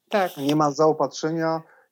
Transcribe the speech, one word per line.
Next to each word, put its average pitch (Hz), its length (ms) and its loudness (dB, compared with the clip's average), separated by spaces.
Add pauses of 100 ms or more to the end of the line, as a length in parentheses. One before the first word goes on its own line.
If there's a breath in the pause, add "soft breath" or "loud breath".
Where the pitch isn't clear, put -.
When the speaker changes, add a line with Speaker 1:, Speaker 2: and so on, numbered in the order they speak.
Speaker 1:
tak. 185 280 -2
Speaker 2:
Nie 143 180 0
ma 151 160 2
zaopatrzenia, 156 920 0 (300 soft breath)